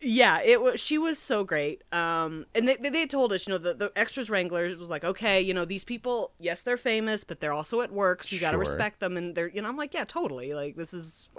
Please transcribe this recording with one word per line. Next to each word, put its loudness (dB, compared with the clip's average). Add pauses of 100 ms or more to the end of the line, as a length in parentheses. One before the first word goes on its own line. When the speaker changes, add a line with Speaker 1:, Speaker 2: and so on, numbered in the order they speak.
Speaker 1:
Yeah, 4
it 8
wa-, 4
she 0
was 0
so 0
great. -2 (140)
Um, 0 (100)
and 4
they, 4
they, -2
they 0
told 2
us, -2
you -2
know, 2
the, -2
the -2
extras -2
wranglers -2
was -10
like, -4
"Okay, 2
you 2
know, 0
these -6
people, -4
yes, -4
they're 0
famous, 0
but -10
they're 0
also -2
at -2
work, 2
so -6
you -2
gotta 2
Speaker 2:
Sure. 4
Speaker 1:
respect 0
them." 0
And -4
they're, 0
you -4
know, -4
I'm -6
like, -6
"Yeah, -2
totally. -4
Like, -4
this -8
is, -12